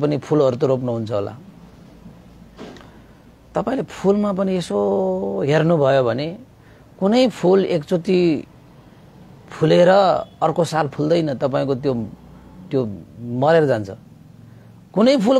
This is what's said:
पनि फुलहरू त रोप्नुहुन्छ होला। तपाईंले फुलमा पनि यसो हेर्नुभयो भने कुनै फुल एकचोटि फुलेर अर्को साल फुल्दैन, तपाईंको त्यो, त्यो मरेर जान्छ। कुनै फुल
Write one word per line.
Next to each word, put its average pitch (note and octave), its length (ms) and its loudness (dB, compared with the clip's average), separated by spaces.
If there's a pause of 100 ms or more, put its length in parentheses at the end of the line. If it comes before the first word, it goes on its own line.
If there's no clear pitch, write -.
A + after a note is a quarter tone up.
पनि D3 240 0
फुलहरू C3+ 320 2
त D3+ 80 -4
रोप्नुहुन्छ B2 480 -2
होला। G#2+ 220 -4 (2250)
तपाईंले A#3 320 -4
फुलमा G3+ 480 0
पनि F#3+ 240 -2
यसो F#3+ 220 -4 (640)
हेर्नुभयो D3 640 2
भने C3 200 -4 (680)
कुनै A#3 320 2
फुल F#3 320 2 (160)
एकचोटि F3+ 440 0 (1300)
फुलेर E3+ 380 4 (500)
अर्को D#3 240 0
साल D#3 240 -2
फुल्दैन, D3+ 480 -2
तपाईंको C#3 380 -2 (100)
त्यो, C#3 80 0 (800)
त्यो C3+ 80 0 (560)
मरेर D#3 320 4
जान्छ। A2 220 -2 (1080)
कुनै B3 240 4
फुल A#3+ 200 2